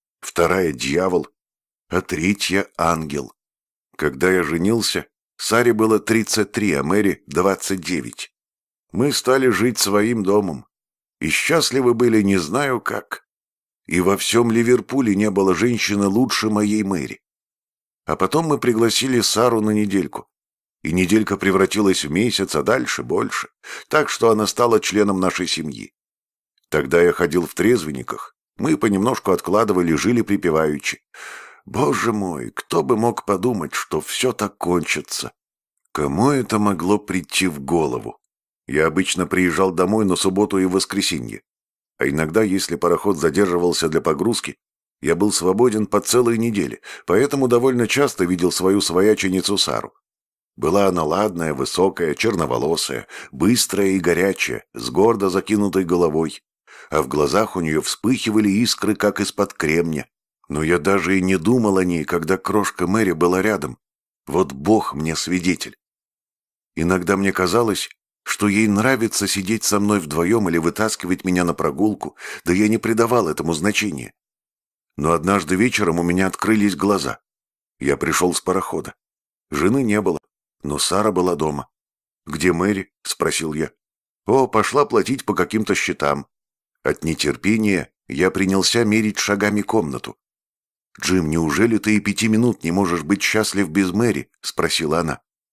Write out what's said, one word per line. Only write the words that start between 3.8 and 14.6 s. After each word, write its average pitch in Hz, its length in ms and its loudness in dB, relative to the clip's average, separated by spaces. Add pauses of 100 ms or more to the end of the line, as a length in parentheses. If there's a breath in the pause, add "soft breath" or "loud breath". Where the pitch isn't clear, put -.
Когда 73 340 0
я 92 120 2
женился, 87 640 -2 (300)
Саре 120 360 2
было 110 280 2
тридцать 110 520 0
три, 104 200 0
а 69 100 0
Мэри — 92 440 0
двадцать 92 540 -2
девять. 76 520 -8 (580)
Мы 139 220 0
стали 131 360 2
жить 110 300 0
своим 104 460 0
домом. 92 420 0 (540)
И 80 100 -2
счастливы 135 640 2
были 113 280 4
не 98 160 4
знаю 123 420 -2
как. - 460 -10 (600)
И 85 140 0
во 98 160 4
всём 117 360 2
Ливерпуле 117 640 2